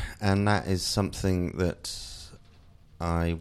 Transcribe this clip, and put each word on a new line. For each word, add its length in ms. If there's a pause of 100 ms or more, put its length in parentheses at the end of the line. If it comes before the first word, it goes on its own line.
(200)
and 280
that 200
is 160
something 720
that 380 (1040)
I 420